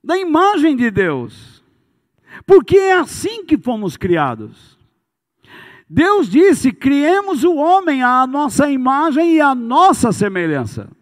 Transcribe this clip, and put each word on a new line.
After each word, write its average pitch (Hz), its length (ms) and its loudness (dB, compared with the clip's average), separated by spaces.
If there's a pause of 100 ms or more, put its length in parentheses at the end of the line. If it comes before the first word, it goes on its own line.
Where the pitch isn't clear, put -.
da 330 120 -2
imagem 339 600 0
de 240 140 -2
Deus. 151 720 -6 (840)
Porque 359 300 4
é 381 220 2
assim 392 460 -8
que 311 140 0
fomos 214 380 -6
criados. 131 800 -6 (1120)
Deus 339 380 2
disse: 294 400 4
"Criemos 294 720 0
o 339 140 2
homem 320 440 0
à 254 240 2
nossa 285 460 -2
imagem 277 640 0
e 311 60 2
à 277 160 2
nossa 254 560 2
semelhança." 156 760 -4 (140)